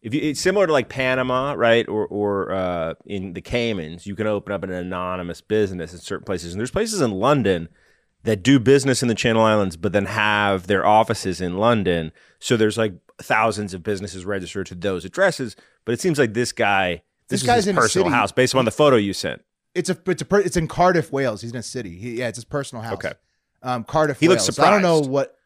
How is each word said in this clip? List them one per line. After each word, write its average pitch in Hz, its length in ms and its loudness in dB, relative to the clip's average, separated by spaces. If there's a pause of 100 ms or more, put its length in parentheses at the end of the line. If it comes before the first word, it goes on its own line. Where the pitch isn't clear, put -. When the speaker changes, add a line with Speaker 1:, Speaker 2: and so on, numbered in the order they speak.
Speaker 1:
if 110 120 -8
you, 147 80 0
it's 147 200 -4
similar 190 260 2
to, 156 60 2
like, 131 160 0
Panama, 127 640 -2
right? 117 340 4
Or, 104 200 -2
or, 101 440 -2
uh, 87 440 -2 (100)
in 98 260 -8
the 85 100 -10
Caymans, 95 640 -6
you 98 120 -10
can 107 100 -2
open 101 240 -4
up 98 140 -4
an 92 60 -8
anonymous 90 680 -6
business 95 540 -2
in 87 60 -18
certain - 260 -10
places. 87 280 -6
And 95 60 -8
there's 123 120 -4
places 214 280 -4
in 123 120 2
London 101 580 2 (540)
that 107 200 -2
do 139 160 6
business 135 420 4
in 127 60 0
the 117 80 2
Channel 113 280 2
Islands, 104 340 2
but 87 160 -4
then 101 140 2
have 104 600 0
their 98 180 2
offices 104 540 2
in 90 180 -4
London. 95 540 0 (280)
So - 180 0
there's, 107 200 2
like, 107 180 -2 (260)
thousands 104 540 0
of 87 80 -12
businesses 95 420 -8
registered 95 420 -8
to - 80 -16
those 90 300 -4
addresses. 160 500 -2 (300)
But 117 80 -2
it 120 80 -6
seems 160 180 0
like 117 160 2
this 120 160 -2
guy, 95 500 0 (260)
this - 140 -2
Speaker 2:
This - 0 -
Speaker 1:
is 131 60 -2
Speaker 2:
guy's 240 100 4
Speaker 1:
his 196 120 0
Speaker 2:
in 185 80 2
a 139 40 4
Speaker 1:
personal 147 240 2
Speaker 2:
city. 156 100 2
Speaker 1:
house, 107 160 2
based 127 220 2
on 131 120 2
the 110 60 0
photo 143 260 4
you 101 160 0
sent. - 300 -8 (300)
Speaker 2:
It's 175 160 -4
a, 180 80 -2 (100)
it's - 140 -2
a 147 40 -6
per-, 196 160 2
it's 175 160 0
in 165 100 -2
Cardiff, 175 440 2
Wales. 131 300 -2
He's 117 100 -12
in 120 60 -10
a 110 60 -10
city. 101 340 -10
He, 113 220 -8
yeah, 127 80 -4
it's 107 100 -8
his 120 80 -16
personal 131 380 -8
house. 113 100 -8
Speaker 1:
Okay. - 200 -8 (500)
Speaker 2:
Um, 123 200 -4
Cardiff, 151 360 0
Speaker 1:
He 156 80 4
looks 170 160 4
Speaker 2:
Wales. - 120 -2
So 139 80 2
I 165 60 8
don't 202 140 6
know 170 140 4
Speaker 1:
surprised. 139 140 0
Speaker 2:
what. 139 240 -2 (100)